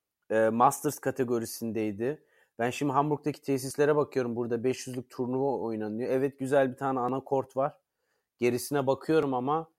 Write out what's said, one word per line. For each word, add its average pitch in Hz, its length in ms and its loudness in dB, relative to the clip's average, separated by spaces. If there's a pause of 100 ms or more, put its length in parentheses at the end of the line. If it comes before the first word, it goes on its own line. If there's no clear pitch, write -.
(300)
e, 110 180 4
Masters 131 500 2
kategorisindeydi. 117 1300 -2 (340)
Ben 120 120 0
şimdi 143 220 -2
Hamburg'daki 143 500 0
tesislere 139 540 2
bakıyorum. 127 400 0
Burada 117 280 -4
beş 127 220 -2
yüzlük 127 240 -10
turnuva 127 480 -2
oynanıyor. 110 520 -4
Evet, 135 280 0
güzel 135 340 2
bir 131 40 -10
tane 135 240 -2
ana 127 200 -2
kort - 360 -2
var, 139 180 0 (680)
gerisine 123 440 0
bakıyorum 139 480 2
ama 147 340 -2 (100)